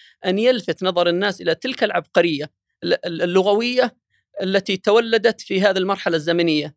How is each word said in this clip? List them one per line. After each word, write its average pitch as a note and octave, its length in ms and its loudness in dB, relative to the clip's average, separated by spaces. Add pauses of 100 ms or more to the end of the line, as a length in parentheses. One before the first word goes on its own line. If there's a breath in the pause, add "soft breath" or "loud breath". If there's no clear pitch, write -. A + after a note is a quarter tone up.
(260 soft breath)
أن F#3+ 140 0
يلفت A#3 440 0
نظر F3 260 0
الناس F#3 320 -2
إلى E3 140 -2
تلك - 280 -6
العبقرية F3 680 0 (320)
ال-، - 220 -2
ال-، E3+ 160 -6
اللغوية G#3 760 2 (460)
التي F#3+ 360 -2
تولدت A3 640 2
في F#3+ 200 -4
هذه G3 160 2
المرحلة F#3 380 -2
الزمنية، D#3 600 0